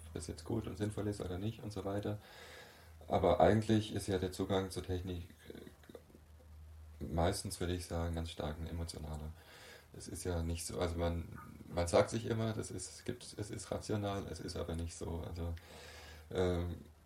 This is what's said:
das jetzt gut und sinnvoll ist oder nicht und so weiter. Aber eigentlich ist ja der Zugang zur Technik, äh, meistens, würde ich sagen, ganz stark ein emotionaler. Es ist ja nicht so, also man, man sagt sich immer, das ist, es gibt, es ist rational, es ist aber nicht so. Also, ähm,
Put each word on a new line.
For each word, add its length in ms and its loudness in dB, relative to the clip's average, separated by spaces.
das 140 -6
jetzt 180 -8
gut 220 0
und 100 -6
sinnvoll 300 0
ist 140 -2
oder 160 -2
nicht 240 -2
und 120 -6
so 120 -4
weiter. 320 0
Aber 300 8
eigentlich 560 8
ist 120 0
ja 100 4
der 160 0
Zugang 360 2
zur 140 -4
Technik, 400 -2
äh, 60 -6
meistens, 540 2
würde 140 2
ich 120 -2
sagen, 300 0
ganz 160 -2
stark 280 -2
ein 80 -4
emotionaler. 640 -4
Es 100 -10
ist 180 -6
ja 180 2
nicht 220 0
so, 140 -4
also 180 2
man, 280 2
man 180 2
sagt 220 8
sich 160 0
immer, 280 2
das 180 -4
ist, 260 -6
es 80 -16
gibt, 320 -6
es 120 -6
ist 220 -8
rational, 580 0
es 120 -6
ist 160 -6
aber 180 -2
nicht 200 -4
so. 320 -4
Also, 260 -4
ähm, 440 2